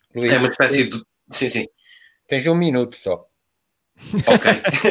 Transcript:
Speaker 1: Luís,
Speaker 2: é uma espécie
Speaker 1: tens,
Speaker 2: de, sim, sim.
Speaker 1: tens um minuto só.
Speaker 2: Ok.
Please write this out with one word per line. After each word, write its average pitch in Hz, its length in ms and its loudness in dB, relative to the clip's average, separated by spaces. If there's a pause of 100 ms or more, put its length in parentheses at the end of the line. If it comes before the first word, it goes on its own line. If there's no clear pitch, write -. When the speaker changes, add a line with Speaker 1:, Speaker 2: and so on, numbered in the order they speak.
(140)
Speaker 1:
Luís, 120 200 -2
Speaker 2:
é 127 40 4
uma 127 120 0
espécie 135 400 0
Speaker 1:
tens, 113 80 -8
Speaker 2:
de, - 80 -16 (260)
sim, - 160 0
sim. 117 180 -2 (640)
Speaker 1:
tens 135 180 -4
um 165 80 2
minuto 131 440 0
só. - 280 -6 (1000)
Speaker 2:
Ok. 226 240 4 (400)